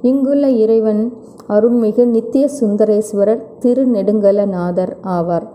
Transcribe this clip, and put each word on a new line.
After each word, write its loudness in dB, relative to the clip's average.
இங்குள்ள 2
இறைவன் 0
அருள்மிகு 2
நித்திய 0
சுந்தரேஸ்வரர் 0
திருநெடுங்கலநாதர் 0
ஆவார். -4